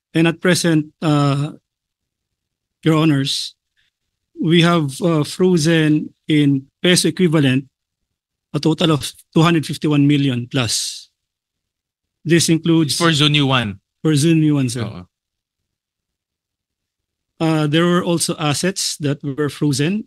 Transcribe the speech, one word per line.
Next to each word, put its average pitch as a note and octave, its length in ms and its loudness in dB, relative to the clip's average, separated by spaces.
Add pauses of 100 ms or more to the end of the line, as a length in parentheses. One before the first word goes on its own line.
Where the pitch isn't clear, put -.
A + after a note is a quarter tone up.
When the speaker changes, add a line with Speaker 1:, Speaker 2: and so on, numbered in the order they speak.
(120)
Speaker 1:
And E3 160 2
at E3 140 -4
present, E3 580 0
uh, C#3+ 560 0 (1300)
Your D#3 180 2
Honors, C#3 540 -2 (920)
we E3 160 4
have, D#3+ 400 0
uh, E3 240 0
frozen D#3+ 880 0 (160)
in C#3+ 400 0 (160)
peso F3 240 2
equivalent D3+ 560 0 (880)
a D3 80 -4
total D#3+ 320 0
of C#3+ 80 0 (320)
two F3 80 2
hundred E3 240 2
fifty-one D3 420 0
million C#3 400 0
plus. - 640 -6 (1160)
This E3 280 2
includes D#3+ 480 0
Speaker 2:
For E3+ 120 2
Zone D3 280 2
U C3+ 80 0
one. A#2 320 -2 (240)
Speaker 1:
For D#3 100 2
Zone D#3 300 2
U D3 160 2
one, B2+ 80 -2
sir. A#2+ 160 -8
Speaker 2:
Oo. F2+ 240 -14 (2250)
Speaker 1:
Uh, D#3 260 0
there D#3+ 220 2
were F3 160 2
also E3+ 320 -2
assets D#3+ 640 -4
that C#3+ 240 -4
were C#3 240 -4
frozen, D3 580 -2